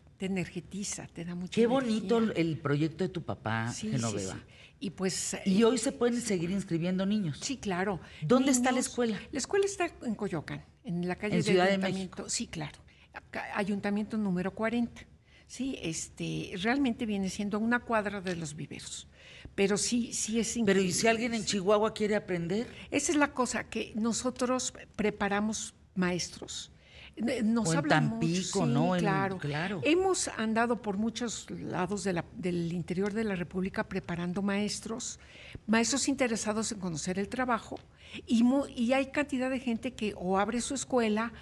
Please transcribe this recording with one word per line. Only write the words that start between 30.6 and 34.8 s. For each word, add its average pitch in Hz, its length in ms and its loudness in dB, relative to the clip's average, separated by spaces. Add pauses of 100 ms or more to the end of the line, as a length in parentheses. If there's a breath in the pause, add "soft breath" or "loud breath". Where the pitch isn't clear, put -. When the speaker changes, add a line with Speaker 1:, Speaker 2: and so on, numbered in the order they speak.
Speaker 1:
por 196 140 -2
muchos 220 520 -4
lados 180 540 -4
de 190 100 0
la, 165 120 -2 (120)
del 175 340 -2
interior 180 420 -2
de 226 100 -2
la 208 120 0
República 185 540 -2
preparando 180 540 -4
maestros, 208 760 -4 (460 loud breath)